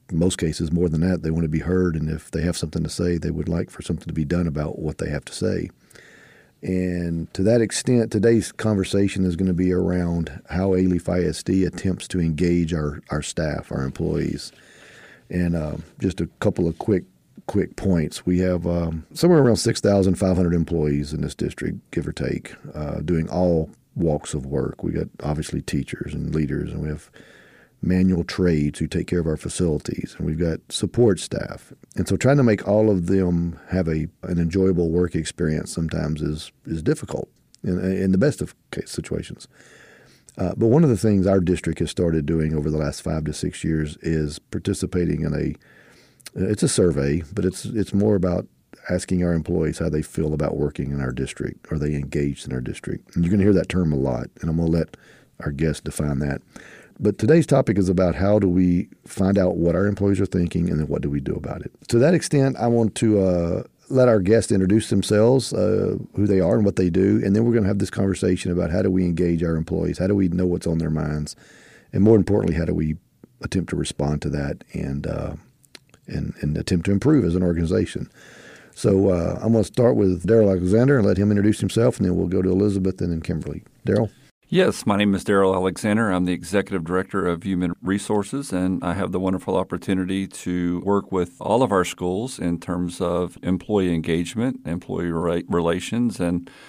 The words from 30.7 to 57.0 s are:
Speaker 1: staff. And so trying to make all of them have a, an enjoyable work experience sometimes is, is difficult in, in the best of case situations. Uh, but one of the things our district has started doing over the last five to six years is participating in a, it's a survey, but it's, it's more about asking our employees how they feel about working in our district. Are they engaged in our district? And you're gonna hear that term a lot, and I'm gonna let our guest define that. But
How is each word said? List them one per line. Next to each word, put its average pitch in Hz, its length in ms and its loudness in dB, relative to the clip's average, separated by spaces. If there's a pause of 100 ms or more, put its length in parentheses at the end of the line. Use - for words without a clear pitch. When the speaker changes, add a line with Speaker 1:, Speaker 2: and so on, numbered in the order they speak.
Speaker 1:
staff. - 540 -10 (220)
And 95 120 -2
so 95 100 0
trying 139 200 4
to 135 60 4
make 107 240 2
all 107 240 4
of 90 160 0
them 87 520 0 (100)
have 90 180 0
a, 78 200 -2 (140)
an 90 160 -4
enjoyable 87 540 2
work 87 240 2
experience 80 560 -2
sometimes 78 500 -4
is, 76 300 -6 (140)
is 80 180 -6
difficult - 460 -4 (340)
in, 90 160 -2
in 95 320 0
the 92 80 4
best 139 240 2
of - 100 -10 (160)
case - 220 -10
situations. - 560 -8 (920)
Uh, 90 180 -2
but 113 120 2
one 147 160 6
of 139 80 4
the 104 60 2
things 101 280 2
our 98 140 4
district 85 400 0
has 80 100 -2
started 82 380 0
doing 78 260 0
over 76 160 -2
the 78 80 -2
last 73 240 -4
five 80 220 -4
to 78 100 -4
six - 300 -8
years 78 380 -2
is 78 360 -2
participating 85 840 -4
in 78 120 -2
a, 73 220 -4 (800)
it's 101 260 -2
a 165 60 2
survey, 78 560 2 (100)
but 101 100 -2
it's, 90 220 -2
it's 107 260 -4
more 104 240 2
about 90 300 0 (420)
asking 90 360 -2
our 87 100 2
employees 80 460 -2
how 82 100 -2
they 78 140 -2
feel 78 280 -4
about 76 260 -2
working 73 340 -4
in 69 100 -4
our 64 100 -4
district. - 600 -8
Are 78 80 -4
they 73 160 -2
engaged 71 500 -4
in 65 80 -8
our 64 80 -4
district? - 540 -10
And 85 100 0
you're 87 60 0
gonna 101 120 4
hear 101 100 6
that 90 140 2
term 87 240 0
a 71 60 0
lot, 64 300 -2 (120)
and 85 100 -4
I'm 80 80 0
gonna 82 120 0
let 82 260 0 (440)
our 76 120 -4
guest 73 340 -2
define 73 340 -4
that. 71 240 -4 (560)
But 104 180 0